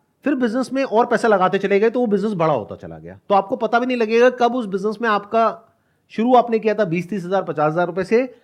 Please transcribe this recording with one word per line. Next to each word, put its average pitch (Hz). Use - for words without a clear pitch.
फिर 285
बिजनेस 247
में 262
और 226
पैसा 233
लगाते 190
चले 196
गए, 226
तो 247
वो 247
बिजनेस 208
बड़ा 165
होता 101
चला 82
गया। 85
तो 202
आपको 196
पता 226
भी 254
नहीं 254
लगेगा 233
कब 247
उस 247
बिजनेस 202
में 233
आपका 208
शुरू 247
आपने 233
किया 214
था 208
बीस 175
तीस 196
हजार, 185
पचास 151
हजार 175
रुपए 180
से, 247